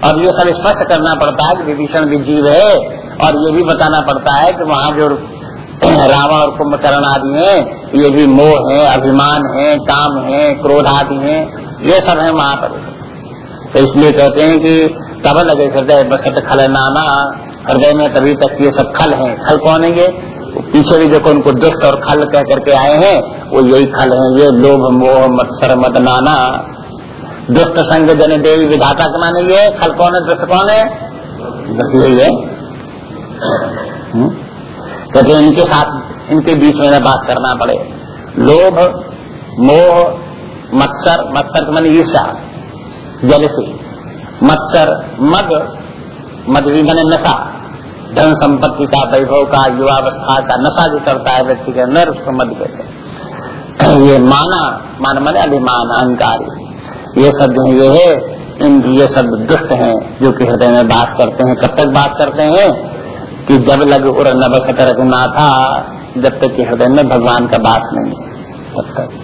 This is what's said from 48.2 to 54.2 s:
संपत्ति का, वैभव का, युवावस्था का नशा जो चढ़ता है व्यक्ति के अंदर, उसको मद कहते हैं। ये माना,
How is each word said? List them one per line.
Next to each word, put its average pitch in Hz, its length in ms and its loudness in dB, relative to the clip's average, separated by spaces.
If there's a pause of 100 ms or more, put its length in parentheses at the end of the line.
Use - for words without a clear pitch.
संपत्ति 143 520 0
का, 135 260 0
वैभव 135 320 2
का, 135 220 0
युवावस्था 135 760 0
का 127 160 -2
नशा 147 320 0
जो 147 100 -2
चढ़ता 135 320 -2
है 127 140 2
व्यक्ति 127 280 -4
के 123 80 -2
अंदर, 147 280 2
उसको 139 240 -8
मद 120 260 -4
कहते - 240 -10
हैं। - 140 -16 (1040)
ये 139 180 6
माना, 143 640 0 (160)